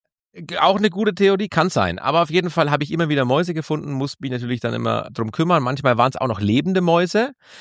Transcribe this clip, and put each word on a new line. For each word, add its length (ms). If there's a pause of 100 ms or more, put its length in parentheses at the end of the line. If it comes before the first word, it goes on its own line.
(340)
G-, 240
auch 200
eine 120
gute 240
Theorie, 360
kann 200
sein. 300
Aber 220
auf 80
jeden 200
Fall 220
habe 120
ich 80
immer 180
wieder 160
Mäuse 280
gefunden, 380
musste 300
mich 100
natürlich 300
dann 120
immer 380
drum 200
kümmern. 320
Manchmal 340
waren's 180
auch 120
noch 120
lebende 420
Mäuse. 520 (280)